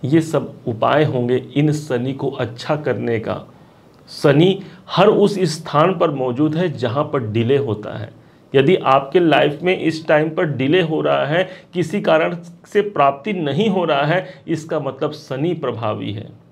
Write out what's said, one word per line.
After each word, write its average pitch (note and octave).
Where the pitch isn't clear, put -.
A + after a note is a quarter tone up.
ये D3+
सब D3+
उपाय A#2+
होंगे B2
इन D3
शनि C3
को C3+
अच्छा -
करने A#2+
का। G2+
शनि D#3+
हर F#3
उस G3+
स्थान E3+
पर E3+
मौजूद C3+
है E3+
जहाँ B2
पर B2
डिले A#2
होता A2
है। G#2+
यदि C#3
आपके C#3
लाइफ D3
में F3+
इस D#3+
टाइम D#3
पर F3+
डिले C#3+
हो D#3
रहा C#3+
है, F3
किसी F3+
कारण E3+
से G#3
प्राप्ति F3
नहीं E3+
हो F#3
रहा D3
है, F3
इसका D#3
मतलब C3+
शनि D3+
प्रभावी A2+
है -